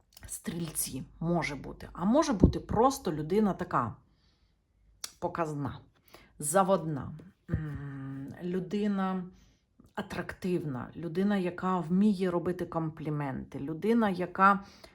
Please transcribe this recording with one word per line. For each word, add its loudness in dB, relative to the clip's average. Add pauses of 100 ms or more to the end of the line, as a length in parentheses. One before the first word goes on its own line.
(260)
стрільці. -6 (160)
Може 0
бути. -12
А -4
може 4
бути 6
просто 2
людина 2
така -2 (1200)
показна, -4 (600)
заводна. 2 (380)
М, -6
людина -2 (720)
атрактивна, -4
людина, 0
яка 0
вміє 4
робити -2
компліменти, -4
людина, 2
яка, 4 (300)